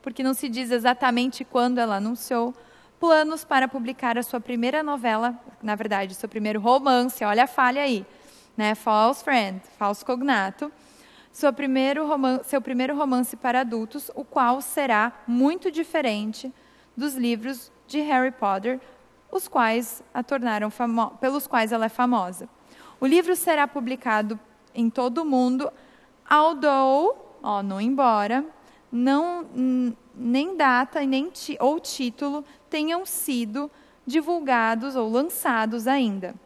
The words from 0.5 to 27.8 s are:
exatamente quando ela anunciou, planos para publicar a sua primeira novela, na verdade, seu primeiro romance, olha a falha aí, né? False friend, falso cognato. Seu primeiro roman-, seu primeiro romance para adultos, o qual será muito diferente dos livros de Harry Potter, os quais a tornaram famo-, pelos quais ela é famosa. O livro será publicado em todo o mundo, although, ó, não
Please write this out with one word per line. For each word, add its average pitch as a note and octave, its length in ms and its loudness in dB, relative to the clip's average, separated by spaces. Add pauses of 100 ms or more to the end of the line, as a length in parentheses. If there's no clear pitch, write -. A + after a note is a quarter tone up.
exatamente B3 720 2
quando B3 340 0
ela A3 200 0
anunciou, A#3 560 -2 (460)
planos D#4 440 4
para C4 240 2
publicar B3 500 -4
a B3 60 -2
sua A#3+ 160 -4
primeira B3 420 -2
novela, A#3+ 560 0 (240)
na G#3+ 140 -2
verdade, G3 400 -4
seu - 140 -10
primeiro G#3+ 300 -2
romance, B3 640 2
olha G#3 200 4
a B3 40 4
falha B3+ 340 2
aí, A#3+ 240 0 (500)
né? G#3+ 200 0
False A3 480 2
friend, G3+ 380 0 (160)
falso G#3 280 -4
cognato. B3+ 680 -2 (600)
Seu C#4+ 220 2
primeiro C#4 540 0
roman-, C4 360 0
seu C#4 180 -2
primeiro C4 340 -2
romance C4 400 0
para B3+ 260 0
adultos, A#3 540 -6
o C#4 80 -8
qual C4 380 2
será A#3+ 500 0 (160)
muito C#4+ 440 2
diferente C4 800 -4 (440)
dos C#4 200 -4
livros A#3+ 560 -4 (160)
de D4 140 -4
Harry C4 300 2
Potter, G#3+ 480 -2 (500)
os - 180 -6
quais A#3 540 0 (120)
a B3+ 100 -4
tornaram A3+ 460 -2
famo-, A3+ 500 -2
pelos C4+ 260 0
quais A3+ 260 2
ela A3+ 140 0
é A3 40 0
famosa. A3 600 0 (500)
O C4 80 0
livro E4+ 280 4
será D4+ 320 2
publicado A3+ 720 -2 (360)
em A#3 120 2
todo B3 360 -2
o - 20 -2
mundo, B3+ 460 2 (580)
although, D4 840 4 (260)
ó, G3+ 220 -4
não G3 180 -4